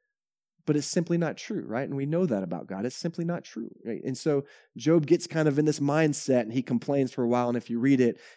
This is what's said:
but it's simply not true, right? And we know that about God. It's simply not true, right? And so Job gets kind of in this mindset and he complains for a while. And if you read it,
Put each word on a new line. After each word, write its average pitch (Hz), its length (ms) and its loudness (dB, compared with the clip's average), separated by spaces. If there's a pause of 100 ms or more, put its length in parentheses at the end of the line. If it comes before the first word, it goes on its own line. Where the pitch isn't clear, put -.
(680)
but 151 80 2
it's 147 100 -2
simply 170 300 -2
not 160 220 -2
true, 175 280 -8
right? 123 220 -4
And 139 80 -6
we 139 80 -4
know 165 220 0
that 104 160 0
about 87 240 -6
God. 98 180 -8
It's 127 100 -6
simply 170 300 -6
not 175 180 -4
true, - 280 -12 (160)
right? 110 180 -6
And 131 140 -6
so 143 260 0 (320)
Job 151 300 4
gets 170 200 2
kind 156 220 0
of 139 100 2
in 151 60 2
this 151 160 0
mindset 143 600 2
and 110 100 -8
he 127 80 0
complains 131 500 0
for 127 140 -2
a - 20 2
while. 120 220 2
And 120 80 0
if 117 140 -6
you 117 80 -2
read 131 240 4
it, 117 180 2 (160)